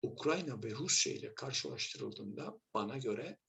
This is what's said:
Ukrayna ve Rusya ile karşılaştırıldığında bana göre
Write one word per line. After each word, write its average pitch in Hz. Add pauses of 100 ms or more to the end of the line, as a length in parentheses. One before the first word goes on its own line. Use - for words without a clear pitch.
Ukrayna 139
ve 110
Rusya 147
ile 113
karşılaştırıldığında 110 (140)
bana 104
göre 127